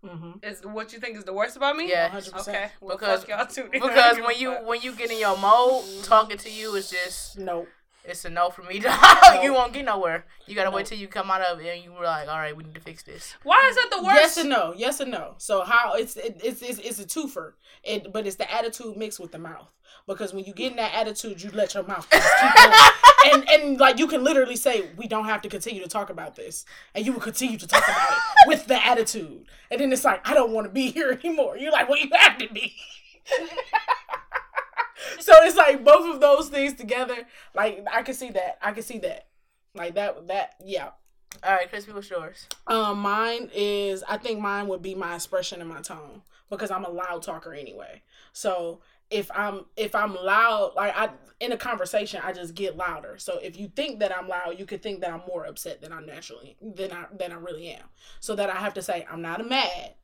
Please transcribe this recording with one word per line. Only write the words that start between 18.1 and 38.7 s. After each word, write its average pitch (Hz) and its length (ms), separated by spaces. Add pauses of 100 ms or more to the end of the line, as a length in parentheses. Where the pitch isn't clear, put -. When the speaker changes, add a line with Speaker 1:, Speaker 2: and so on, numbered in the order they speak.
Speaker 1:
but 113 140
it's 196 120
the 190 140
attitude 226 460
mixed 208 220
with 170 120
the 160 80
mouth. 160 280 (400)
Because 190 260
when 196 120
you 202 80
get 254 180
in 247 60
that 220 180
attitude, 214 480
you 202 80
let 202 240
your 196 80
mouth 175 280
just - 160 (120)
keep - 160
going. 466 180
Speaker 3:
<laughs> 440 180 (320)
Speaker 1:
And, 554 280
and, 294 280
like, 262 200
you 320 80
can 262 160
literally 262 320
say, 226 420
"We 233 100
don't 214 180
have 214 180
to 208 60
continue 202 340
to 180 40
talk 202 220
about 165 260
this." - 300 (300)
And 214 100
you 254 80
will 247 80
continue 226 340
to - 120
talk 587 200
about - 260
it 453 40 (160)
Speaker 3:
<laughs> 415 140
Speaker 1:
with 302 180
the 240 180
attitude. 220 640 (240)
And 240 100
then 269 140
it's 254 100
like, 208 240
"I 247 60
don't 254 200
wanna 214 160
be 262 200
here 285 220 (120)
anymore." 320 320
You're 277 160
like, 302 160
"Well, 294 120
you 285 180
have 349 220
to 220 120
be." 214 220 (560)
<laughs> - 1000 (880)
So 349 140 (100)
it's 339 120
like 285 280
both 330 300
of 262 80
those 285 280
things 285 240
together. 247 420 (400)
Like, 202 360
I 233 120
can 262 100
see 254 180
that. 185 300
I 208 100